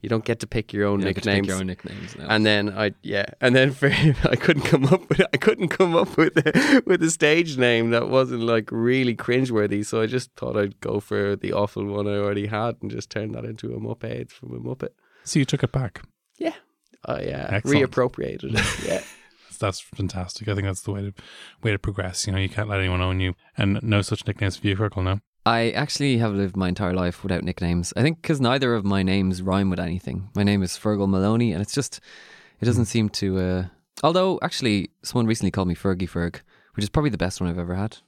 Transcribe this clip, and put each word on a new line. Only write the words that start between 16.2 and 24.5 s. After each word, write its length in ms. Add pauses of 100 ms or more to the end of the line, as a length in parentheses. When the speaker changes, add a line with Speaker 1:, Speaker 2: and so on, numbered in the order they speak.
Speaker 1:
Yeah, 160 (520)
I, 180
uh, 220 (100)
Speaker 3:
Excellent. 340
Speaker 1:
reappropriated 640
it. 320
Speaker 3:
<laughs> 0
Speaker 1:
Yeah. 160 (560)
Speaker 3:
That's 220
fantastic. 680
I 80
think 120
that's 160
the 100
way 80
to, 140 (480)
way 100
to 60
progress. 480
You 80
know, 40
you 120
can't 180
let 120
anyone 200
own 180
you, 160 (220)
and 260
no 200
such 240
nicknames 320